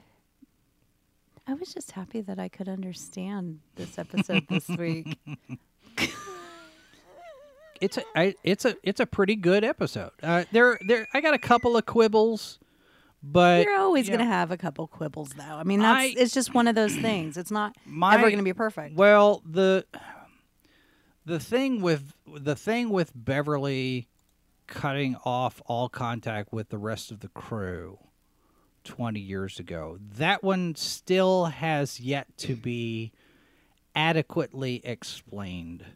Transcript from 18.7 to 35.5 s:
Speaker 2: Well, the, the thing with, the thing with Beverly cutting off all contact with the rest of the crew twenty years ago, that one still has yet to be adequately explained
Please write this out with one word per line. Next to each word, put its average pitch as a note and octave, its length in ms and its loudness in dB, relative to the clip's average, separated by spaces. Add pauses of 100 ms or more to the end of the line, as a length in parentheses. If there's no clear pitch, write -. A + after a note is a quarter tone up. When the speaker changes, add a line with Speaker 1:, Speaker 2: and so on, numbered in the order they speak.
Speaker 2:
Well, G#3 540 8
the, F#3+ 360 4 (1400)
the D#3+ 160 -4
thing B3+ 400 0
with, D3+ 320 0 (140)
the D3 280 -4
thing A3+ 360 -2
with F#3 240 0
Beverly C3+ 920 -2 (580)
cutting C#3 580 -4
off B2 400 -2
all A#2+ 240 -2
contact A#2 640 -6
with A2 160 -6
the A2 100 -8
rest G#2+ 320 -8
of G#2 100 -16
the - 80 -16
crew F#2 680 -10 (880)
twenty A2+ 360 -6
years F#2+ 380 -8
ago, E2+ 380 -10 (200)
that F3 260 0
one F#3 320 0
still F#3 720 0
has D3 520 -2
yet C3 280 -6 (120)
to C3 180 -6
be A2+ 560 -6 (840)
adequately C#3+ 880 -2
explained F2+ 960 -10 (140)